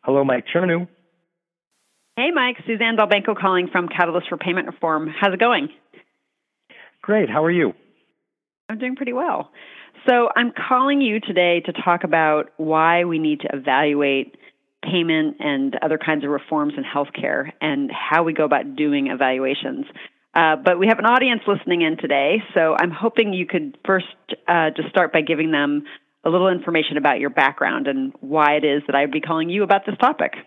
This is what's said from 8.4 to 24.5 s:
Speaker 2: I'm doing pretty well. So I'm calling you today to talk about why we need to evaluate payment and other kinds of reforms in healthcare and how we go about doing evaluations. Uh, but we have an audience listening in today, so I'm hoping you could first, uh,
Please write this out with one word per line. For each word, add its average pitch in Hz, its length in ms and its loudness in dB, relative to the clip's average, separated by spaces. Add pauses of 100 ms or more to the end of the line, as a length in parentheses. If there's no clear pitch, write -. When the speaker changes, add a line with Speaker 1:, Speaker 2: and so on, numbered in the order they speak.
Speaker 2:
I'm 220 80 -8
doing 254 180 -6
pretty 247 160 -6
well. 247 400 -4 (560)
So 240 260 4
I'm 240 200 0
calling 277 480 2
you 220 180 0
today 175 460 2
to 175 80 -6
talk 175 320 0
about 156 500 2
why 160 480 2
we 165 160 -2
need 151 220 0
to - 100 -6
evaluate 139 840 0 (440)
payment 160 600 0
and 139 400 -2
other 156 160 0
kinds 156 260 -2
of 143 60 -4
reforms 147 480 -4
in 135 80 -8
healthcare 143 720 -4
and 143 320 -2
how 165 320 -2
we 165 80 0
go 151 140 0
about 143 320 -2
doing 143 300 0
evaluations. 135 800 -2 (480)
Uh, 160 220 4
but 175 240 2
we 190 80 4
have 226 120 4
an 196 60 -2
audience 247 400 2
listening 180 360 0
in 160 160 0
today, 143 440 0 (120)
so 160 200 4
I'm 170 180 2
hoping 214 420 0
you 180 120 -2
could 156 400 -6
first, 185 200 2 (420)
uh, 165 300 2